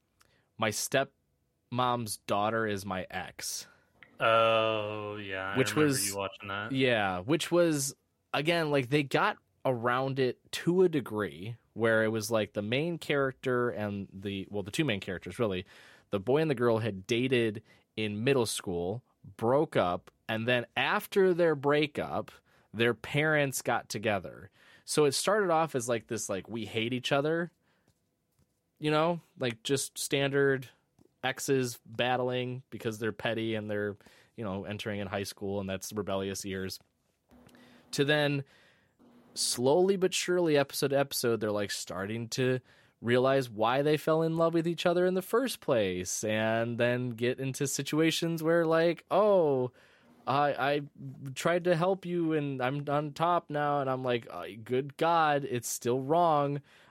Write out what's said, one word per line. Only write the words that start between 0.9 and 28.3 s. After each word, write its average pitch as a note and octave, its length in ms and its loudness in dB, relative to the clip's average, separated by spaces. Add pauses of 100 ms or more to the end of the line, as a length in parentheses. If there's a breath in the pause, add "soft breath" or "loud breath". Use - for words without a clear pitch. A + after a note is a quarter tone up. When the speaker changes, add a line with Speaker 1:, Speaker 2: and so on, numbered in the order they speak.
Speaker 1:
Daughter A2 400 2
Is G2+ 200 -4
My F#2 240 -6
Ex. - 560 -10 (540 soft breath)
Speaker 2:
Oh, A2 960 2
yeah, F#2+ 360 -6
I A2 60 -4
Speaker 1:
Which B2 140 2
Speaker 2:
remember D3+ 160 2
Speaker 1:
was A2+ 200 0
Speaker 2:
you G2 80 -6
watching G2 320 -6
that. G#2 240 -6
Speaker 1:
Yeah, A2 480 2
which D3 300 -2
was, D#3 440 2 (380)
again, D#3 380 0
like, C3+ 180 2
they D3 140 2
got D#3 340 0 (280)
around C3 540 0
it B2 200 0 (140)
to F3+ 300 2
a F3+ 60 6
degree G#2+ 680 -4 (180)
where A2 300 4
it A2 40 2
was, A2 220 -2
like, G#2+ 220 0
the G#2 100 -4
main D3 360 -2
character B2+ 720 0
and G#2 420 -4
the, G2 380 -8
well, G2+ 120 -4
the G2+ 80 -10
two D#3+ 140 0
main G#2 160 -2
characters, F#2 380 -8
really, F#2+ 260 0 (460 loud breath)
the G2+ 100 0
boy B2 220 2
and D#3+ 80 0
the C3+ 40 0
girl A#2 240 2
had G2+ 280 -4
dated A#2 560 0 (340 soft breath)
in G#2+ 260 -4
middle B2+ 240 4
school, F2+ 560 -4 (340)
broke C3+ 400 2
up, F2+ 340 0 (180)
and A2+ 180 -2
then B2 200 2 (100)
after F#3 560 2
their E3 220 4
breakup, C3+ 760 0 (440 soft breath)
their A#2 200 4
parents D3 680 0
got A#2+ 260 -2
together. F#2+ 640 -4 (340 soft breath)
So D3+ 220 2
it C#3 60 4
started G3 380 2
off D#3+ 240 2
as, A#2+ 140 -4
like, A#2 200 -2
this, G#2+ 200 -6
like, F#2+ 200 -6
we G#2+ 180 -8
hate A#2 260 -2
each B2 180 -4
other, D#3+ 400 0 (1300)